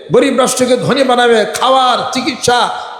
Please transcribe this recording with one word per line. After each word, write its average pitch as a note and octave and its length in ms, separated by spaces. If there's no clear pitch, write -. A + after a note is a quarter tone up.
গরিব B3 260
রাষ্ট্রকে B3+ 400
ধনী G#3 260
বানাবে, A#3+ 420
খাওয়ার, B3+ 520
চিকিৎসা, A#3+ 580